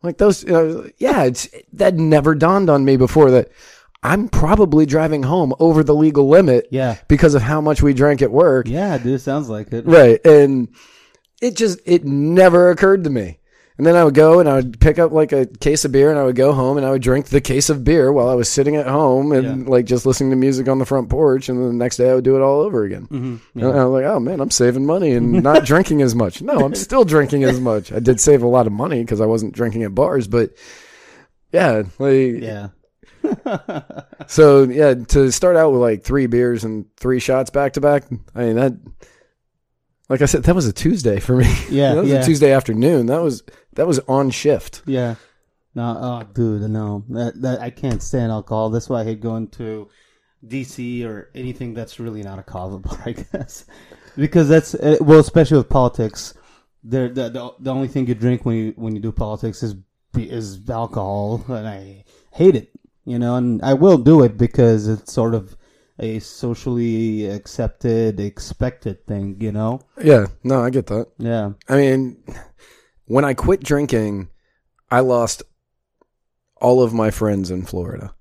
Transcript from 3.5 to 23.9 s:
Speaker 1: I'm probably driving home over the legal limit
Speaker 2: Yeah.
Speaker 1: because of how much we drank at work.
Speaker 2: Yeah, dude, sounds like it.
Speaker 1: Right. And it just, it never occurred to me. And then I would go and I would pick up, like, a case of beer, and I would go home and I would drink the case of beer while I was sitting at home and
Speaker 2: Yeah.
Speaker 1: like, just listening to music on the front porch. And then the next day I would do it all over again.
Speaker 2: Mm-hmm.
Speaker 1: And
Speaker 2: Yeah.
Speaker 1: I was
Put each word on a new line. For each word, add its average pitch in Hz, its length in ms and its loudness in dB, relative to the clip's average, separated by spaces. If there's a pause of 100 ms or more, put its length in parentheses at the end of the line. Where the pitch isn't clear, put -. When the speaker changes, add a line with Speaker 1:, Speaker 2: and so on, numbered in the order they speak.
Speaker 1:
I'm 202 240 -2
probably 170 580 4
driving 151 380 -2
home 143 380 -2
over 160 200 4
the 147 140 2
legal 147 320 2
limit 147 440 4
Speaker 2:
Yeah. 127 260 -4 (100)
Speaker 1:
because 151 280 4
of 131 60 2
how 151 200 -2
much 151 200 0
we 143 120 4
drank 139 280 2
at 131 100 0
work. 131 360 2
Speaker 2:
Yeah, 160 300 -4
dude, 127 240 -4
sounds 143 260 -6
like 107 240 -10
it. 113 140 -8
Speaker 1:
Right. 135 400 8
And 139 420 6 (720)
it 240 140 -4
just, 208 300 -4
it 175 180 2
never 170 680 4
occurred 190 360 2
to 151 40 -2
me. 104 300 -6 (360)
And 147 120 2
then 170 80 6
I 175 80 6
would 147 100 4
go 160 260 8
and 165 80 4
I 143 100 2
would 127 220 -4
pick 156 200 4
up, 165 120 2
like, 156 200 2
a 135 160 0
case - 360 -2
of 143 80 -4
beer, 139 200 4
and 147 80 0
I 139 60 0
would 127 100 0
go 131 180 2
home 135 240 0
and 139 80 -2
I 131 60 0
would 135 100 -2
drink 127 280 0
the 139 120 2
case 135 300 -2
of 139 120 -4
beer 143 300 4
while 123 160 2
I 127 60 0
was 120 120 0
sitting 143 280 0
at 147 100 -2
home 139 460 0
and 131 340 -2
Speaker 2:
Yeah. 131 60 -10
Speaker 1:
like, 123 140 2
just 123 200 -2
listening 135 240 0
to 135 60 0
music 131 340 0
on 135 80 0
the 131 80 -2
front 127 240 -4
porch. 135 400 0
And 127 100 -4
then 127 100 -2
the 120 40 -4
next 120 240 -4
day 127 140 2
I - 20 2
would 127 100 0
do 131 120 2
it 135 60 0
all 139 200 0
over 160 220 -2
again. 98 240 -8
Speaker 2:
Mm-hmm. 131 180 -8
Speaker 1:
And 120 160 -12 (140)
Speaker 2:
Yeah. 123 140 -2
Speaker 1:
I 135 160 2
was 131 180 0